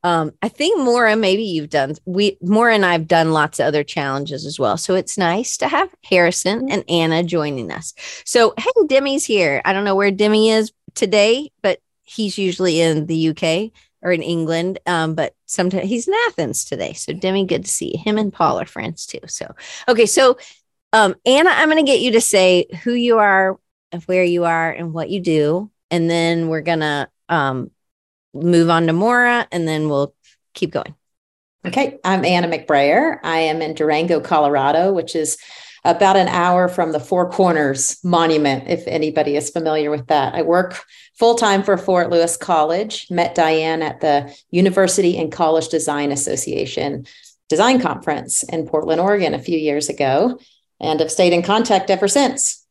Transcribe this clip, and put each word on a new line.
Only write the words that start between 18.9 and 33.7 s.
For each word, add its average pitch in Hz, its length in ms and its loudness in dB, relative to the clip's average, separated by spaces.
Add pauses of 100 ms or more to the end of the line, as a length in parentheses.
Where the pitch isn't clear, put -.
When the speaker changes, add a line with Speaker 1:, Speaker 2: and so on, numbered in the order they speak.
Speaker 1:
too. - 200 -14
So, - 280 -12 (340)
okay. 233 180 6
So, 262 300 4 (560)
um, 208 220 4 (120)
Anna, 294 260 4
I'm 311 160 2
gonna 311 140 4
get 269 180 2
you 247 120 0
to 226 100 4
say 185 440 4 (160)
who 240 100 -2
you 240 260 2
are, 190 400 2 (340)
and 175 120 -10
where 185 200 2
you 175 200 0
are, 165 260 0
and 165 240 -10
what 160 160 -6
you 196 100 -4
do, 165 500 0 (200)
and 170 180 0
then 170 400 0
we're 160 140 -4
gonna, 151 480 -4 (180)
um, 135 420 -2 (640)
move 170 380 2
on 165 160 2
to 160 80 0
Maura, 240 580 2
and 170 160 -4
then 156 220 -2
we'll 143 240 -2 (400)
keep 156 160 -4
going. - 240 -8 (720)
Speaker 2:
Okay, 226 360 -2
I'm 190 220 0
Anna 175 240 2
McBrayer. 160 760 0
I 160 180 -2
am 160 200 -2
in 156 140 -6